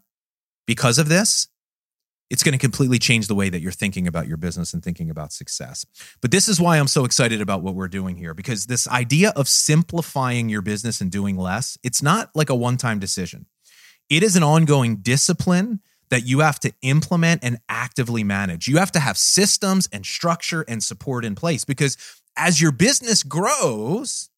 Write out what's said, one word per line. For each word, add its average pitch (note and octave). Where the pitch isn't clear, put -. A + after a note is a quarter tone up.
because A#2+
of D#3
this. F#3+
It's B2+
gonna C3+
completely B2
change A2+
the G#2+
way G2
that F2+
you're F2
thinking F#2+
about E2+
your D#2+
business E2+
and E2+
thinking E2+
about D2+
success. -
But B2
this F3+
is G3
why E3+
I'm C#3+
so C#3
excited A#2
about G2
what F#2
we're F#2
doing F#2
here, E2+
because G2+
this B2
idea B2+
of C#3
simplifying C3+
your G#2+
business G#2+
and F#2+
doing G2
less, F#2
it's -
not F#3+
like D3+
a C3
one-time A#2+
decision. F#2
It D#3
is G3+
an F3+
ongoing D3
discipline F3+
that B2
you C3+
have D#3
to -
implement E3
and A#2+
actively A#2
manage. G2
You C3+
have F#3
to F3
have A#2+
systems F#3+
and G2+
structure E3+
and A2+
support A#2+
in G#2+
place, D#3+
because C#3
as D#3+
your D#3+
business A3+
grows F3